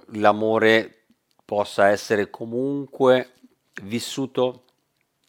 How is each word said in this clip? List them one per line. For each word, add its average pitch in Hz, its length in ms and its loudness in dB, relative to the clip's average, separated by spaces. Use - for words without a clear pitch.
l'amore 110 920 2
possa 101 440 0
essere 104 420 0
comunque 127 1000 -2
vissuto 123 840 -6